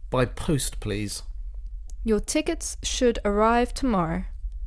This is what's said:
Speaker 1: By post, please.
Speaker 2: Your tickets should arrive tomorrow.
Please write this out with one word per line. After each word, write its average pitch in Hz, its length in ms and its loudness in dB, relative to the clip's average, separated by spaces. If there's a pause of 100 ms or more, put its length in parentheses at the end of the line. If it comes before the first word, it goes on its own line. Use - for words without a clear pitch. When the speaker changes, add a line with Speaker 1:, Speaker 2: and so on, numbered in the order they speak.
(100)
Speaker 1:
By 127 140 4
post, - 560 0
please. 104 420 -4 (800)
Speaker 2:
Your 220 180 4
tickets - 600 -2
should - 420 2
arrive 220 480 4
tomorrow. 185 520 0 (420)